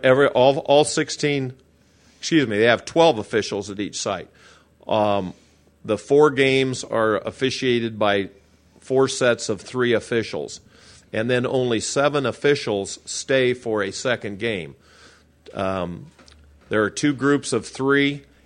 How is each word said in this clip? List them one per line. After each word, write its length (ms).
every, 240
all, 300
all 260
sixteen, 720
excuse 260
me, 120
they 80
have 180
twelve 340
officials 500
at 120
each 180
site. 300
Um, 480
the 140
four 320
games 540
are 320
officiated 800
by 320
four 300
sets 400
of 120
three 320
officials, 680
and 160
then 160
only 360
seven 440
officials 800
stay 500
for 280
a 80
second 480
game. 380
Um, 540
there 160
are 60
two 240
groups 380
of 140
three, 560